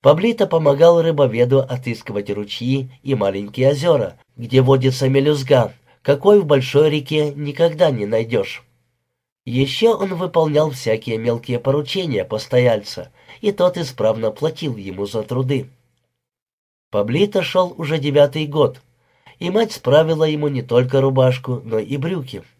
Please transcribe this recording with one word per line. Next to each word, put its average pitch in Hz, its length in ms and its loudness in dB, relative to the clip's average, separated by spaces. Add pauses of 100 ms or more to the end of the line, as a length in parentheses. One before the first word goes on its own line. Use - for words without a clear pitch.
Паблито 190 440 4
помогал 160 560 4
рыбоведу 135 580 2
отыскивать 117 680 -6
ручьи 120 600 -4 (120)
и 135 140 -2
маленькие 101 540 -2
озера, 143 500 0 (160)
где 123 260 0
водится 131 460 2
мелюзга, 135 680 2 (280)
какой 196 400 4
в 170 40 -6
большой 143 440 2
реке 151 440 -2
никогда 151 580 0
не 107 140 -4
найдешь. 113 600 -4 (800)
Еще 135 520 0
он 196 180 -4
выполнял 156 540 0
всякие 113 480 -4
мелкие 117 420 -4
поручения 139 640 -2
постояльца, 110 880 -2 (300)
и 208 100 -2
тот 180 260 0
исправно 110 520 -2
платил 151 460 -6
ему 98 320 -10
за 110 160 -6
труды. 127 460 -4 (1200)
Паблито 160 500 0
шел 180 340 -2
уже 160 220 -4
девятый 143 480 2
год, 143 340 0 (600)
и 170 100 -4
мать 220 220 0
справила 156 520 2
ему 151 260 -2
не 131 120 -4
только 127 400 2
рубашку, 127 640 0
но 113 160 -4
и 131 180 -6
брюки. 139 460 -8 (160)